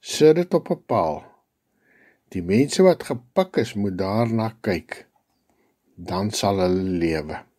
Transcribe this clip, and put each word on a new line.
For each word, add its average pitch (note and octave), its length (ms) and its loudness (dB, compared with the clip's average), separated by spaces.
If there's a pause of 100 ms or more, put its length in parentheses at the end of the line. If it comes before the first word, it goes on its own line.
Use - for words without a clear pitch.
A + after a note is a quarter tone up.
Sit D#3 340 4
dit F3 180 -2
op E3+ 180 0
'n - 140 -6
paal. E2+ 380 -2 (1040)
Die F#2 120 -8
mense A#2 420 2
wat F#3 200 4
gepik - 540 -4
is, B2 160 -2
moet G2+ 240 -4
daarna A2 640 -2
kyk. - 460 -6 (880)
Dan F#2 360 -6
sal G2+ 280 0
hulle F#2 240 2 (160)
lewe. D#2 400 -4 (200)